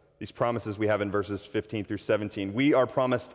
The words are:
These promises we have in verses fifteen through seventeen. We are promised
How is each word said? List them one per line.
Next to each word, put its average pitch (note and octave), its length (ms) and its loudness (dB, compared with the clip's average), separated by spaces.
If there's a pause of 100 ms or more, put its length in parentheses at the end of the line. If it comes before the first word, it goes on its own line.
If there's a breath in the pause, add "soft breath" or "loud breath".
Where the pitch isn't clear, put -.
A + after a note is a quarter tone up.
(180)
These G#2+ 120 -12
promises A#2 460 -2
we G#2+ 100 0
have G#2 140 4
in G2+ 100 0
verses G2 360 -2
fifteen G#2+ 380 -4
through G#2 140 -6
seventeen. G#2 540 -2
We C3+ 220 4
are B2+ 120 6
promised B2+ 480 -2